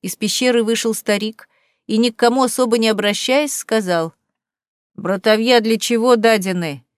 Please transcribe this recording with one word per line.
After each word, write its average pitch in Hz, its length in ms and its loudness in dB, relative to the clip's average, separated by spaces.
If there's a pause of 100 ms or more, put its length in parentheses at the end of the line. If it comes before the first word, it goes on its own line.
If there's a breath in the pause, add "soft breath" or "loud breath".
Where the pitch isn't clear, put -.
Из 185 140 -8
пещеры 233 480 0
вышел 226 300 -2
старик 214 560 -6 (360)
и, 220 120 -2
ни 233 140 2
к - 40 -20
кому 247 280 2
особо 240 340 0
не 226 100 2
обращаясь, 220 640 -2
сказал: 180 600 -2 (800)
«Братовья 220 640 2
для 220 180 0
чего 240 380 2
дадены? 185 720 0 (120)